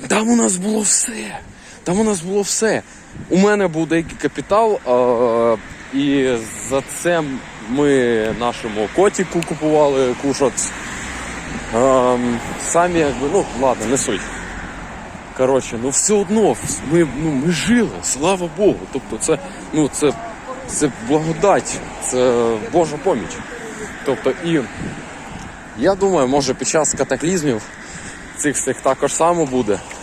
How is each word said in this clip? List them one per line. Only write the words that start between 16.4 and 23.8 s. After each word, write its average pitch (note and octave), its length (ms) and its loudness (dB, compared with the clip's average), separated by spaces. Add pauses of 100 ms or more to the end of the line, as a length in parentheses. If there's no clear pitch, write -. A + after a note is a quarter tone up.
вс-, D3+ 400 0 (120)
ми, E3 160 4 (140)
ну, D#3+ 80 0
ми D3 220 2
жили, F3 380 2 (120)
слава F3 540 0
Богу. E3+ 220 4 (140)
Тобто A#2 260 -6
це, - 200 0 (340)
ну, D3+ 200 2
це, C#3+ 200 2 (560)
це D3 220 0 (180)
благодать, D#3 720 2 (240)
це B2 480 2 (220)
Божа D3+ 240 2
поміч. C#3+ 340 -2 (760)